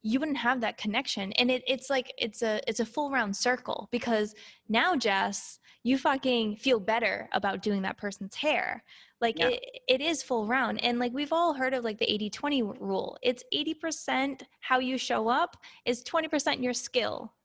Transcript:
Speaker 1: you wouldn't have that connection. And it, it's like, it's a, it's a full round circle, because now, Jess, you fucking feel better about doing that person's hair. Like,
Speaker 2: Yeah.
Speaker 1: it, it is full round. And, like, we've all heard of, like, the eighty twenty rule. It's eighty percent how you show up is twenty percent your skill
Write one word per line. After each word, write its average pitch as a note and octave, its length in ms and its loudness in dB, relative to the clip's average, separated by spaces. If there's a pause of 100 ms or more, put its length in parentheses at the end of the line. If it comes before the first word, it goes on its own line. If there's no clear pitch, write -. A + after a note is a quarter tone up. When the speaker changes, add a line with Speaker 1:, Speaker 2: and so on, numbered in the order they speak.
Speaker 1:
you A3+ 180 2
wouldn't D4 180 0
have A#3+ 220 2
that G#3+ 160 -2
connection. G#3 560 -2
And B3 180 4
it, B3+ 160 2
it's C4 240 -2
like, C4 280 0
it's A3 240 -4
a, G#3+ 260 2
it's A3+ 120 -2
a A3+ 60 2
full C#4+ 240 -2
round A3 260 0
circle, B3 540 -2
because A3 440 0 (340)
now, C4+ 260 4
Jess, G3+ 640 0 (240)
you C4 160 2
fucking B3 580 2
feel B3 240 4
better G#3 520 0
about G3 300 0
doing G3+ 200 2
that G3 160 -4
person's G3+ 360 -8
hair. - 500 0 (360)
Like, A#3 180 0
Speaker 2:
Yeah. B3+ 120 4
Speaker 1:
it, - 380 -6
it B3+ 140 6
is D#4+ 200 0
full A3+ 240 0
round. A3 360 2
And, A#3+ 160 2
like, B3 160 0
we've C#4+ 180 -2
all E4 220 4
heard C4 180 0
of, B3 120 -2
like, A3 140 -4
the - 140 0
eighty G#3+ 160 -2
twenty C#4+ 340 0
rule. G3 600 -4
It's B3 300 0
eighty D4+ 200 -2
percent C#4 720 -4 (180)
how B3+ 180 2
you C4 200 0
show A3+ 300 0
up D4+ 280 0 (300)
is B3 160 0
twenty D#4+ 260 -2
percent C#4+ 340 0
your B3 120 0
skill - 580 -2 (120)